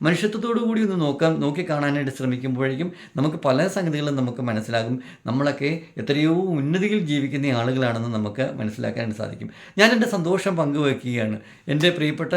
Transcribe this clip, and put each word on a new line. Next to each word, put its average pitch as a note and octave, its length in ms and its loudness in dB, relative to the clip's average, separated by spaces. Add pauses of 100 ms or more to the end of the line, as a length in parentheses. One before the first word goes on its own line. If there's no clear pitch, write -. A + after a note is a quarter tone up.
മനുഷ്യത്വത്തോടു G#3+ 580 2
കൂടി A3 220 2
ഒന്ന് G3 180 2
നോക്കാൻ, D3+ 400 2
നോക്കിക്കാണാനായിട്ട് D3 760 0
ശ്രമിക്കുമ്പോഴേക്കും C3 720 -2 (260)
നമുക്ക് D3 300 0
പല C#3+ 220 4
സംഗതികളും D3+ 500 -2
നമുക്ക് B2+ 260 -2
മനസ്സിലാകും. A#2 520 -2 (320)
നമ്മളൊക്കെ C#3 440 0 (260)
എത്രയോ C#3+ 380 2 (160)
ഉന്നതിയിൽ F3 560 0
ജീവിക്കുന്ന C#3 480 0
ആളുകളാണെന്ന് A#2+ 600 0
നമുക്ക് G#2+ 320 -2 (100)
മനസ്സിലാക്കാൻ A2 580 -4
സാധിക്കും. G#2 340 -8 (280)
ഞാൻ G#3 140 8
എൻ്റെ A#3 180 4
സന്തോഷം F#3 480 0
പങ്കുവയ്ക്കുകയാണ്. C3 800 0 (300)
എൻ്റെ D3+ 220 4
പ്രിയപ്പെട്ട D#3 460 -2